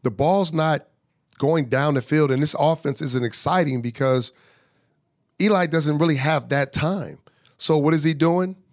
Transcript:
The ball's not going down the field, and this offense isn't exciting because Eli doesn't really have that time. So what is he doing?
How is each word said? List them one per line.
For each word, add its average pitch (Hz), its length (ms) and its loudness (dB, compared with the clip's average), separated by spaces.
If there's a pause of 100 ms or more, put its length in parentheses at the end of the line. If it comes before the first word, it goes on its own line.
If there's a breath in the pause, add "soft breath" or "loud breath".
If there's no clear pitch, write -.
The 123 100 0
ball's 160 400 0
not 156 340 0 (520)
going 151 300 0
down 139 260 2
the 131 80 0
field, 151 280 2
and 131 100 0
this 151 160 0
offense 147 460 0
isn't 127 220 -2
exciting 143 580 -2
because 127 500 -2 (1080 soft breath)
Eli 190 260 2
doesn't 151 320 0
really 160 180 2
have 139 340 -2
that 139 220 -2
time. 147 460 -4 (380 soft breath)
So - 220 0
what 151 160 2
is 151 100 0
he 160 100 2
doing? 175 420 0 (160)